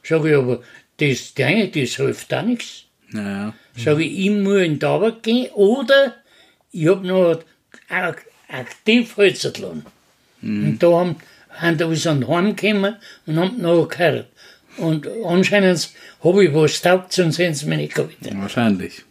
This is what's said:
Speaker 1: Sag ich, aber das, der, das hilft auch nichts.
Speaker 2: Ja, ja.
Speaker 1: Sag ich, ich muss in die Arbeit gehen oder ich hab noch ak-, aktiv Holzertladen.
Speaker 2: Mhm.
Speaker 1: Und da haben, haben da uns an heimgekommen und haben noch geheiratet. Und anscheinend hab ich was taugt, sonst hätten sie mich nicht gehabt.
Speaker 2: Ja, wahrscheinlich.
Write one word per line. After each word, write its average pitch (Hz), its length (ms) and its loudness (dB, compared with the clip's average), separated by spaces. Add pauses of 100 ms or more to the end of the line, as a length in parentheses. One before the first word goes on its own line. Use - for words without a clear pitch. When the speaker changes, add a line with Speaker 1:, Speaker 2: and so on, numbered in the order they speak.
Speaker 1:
Sag 160 220 0
ich, 151 100 4
aber 127 260 0 (360)
das, 139 380 -2
der, 180 320 0
das 131 280 -4
hilft 131 380 -4
auch 131 80 -2
nichts. 233 420 -6 (300)
Speaker 2:
Ja, 107 80 -6
ja. 101 320 -6 (240)
Speaker 1:
Sag 147 220 0
ich, 165 200 -4
ich 190 120 0
muss 202 320 2
in 151 160 -2
die 151 60 -2
Arbeit 175 380 0
gehen 240 300 0
oder 254 600 4 (600)
ich 156 160 0
hab 190 140 2
noch 180 360 2 (480)
ak-, 175 380 -6 (240)
aktiv 214 680 -2
Holzertladen. 104 680 -2 (560)
Speaker 2:
Mhm. 104 260 -4
Speaker 1:
Und - 160 0
da 170 80 6
haben, 170 240 2 (360)
haben 165 260 -2
da 165 80 -2
uns 160 200 -2
an 143 220 0
heimgekommen 202 720 0 (300)
und 156 120 -2
haben 208 220 -2
noch 170 260 2
geheiratet. 135 400 -2 (480)
Und 160 320 -4 (180)
anscheinend 185 640 2 (320)
hab 175 160 4
ich 180 160 4
was 151 280 2
taugt, 185 320 2
sonst 165 260 0
hätten 175 160 0
sie 143 120 -10
mich 160 100 -2
nicht 147 180 -6
gehabt. - 180 -4 (120)
Speaker 2:
Ja, 101 160 -8
wahrscheinlich. 101 680 -2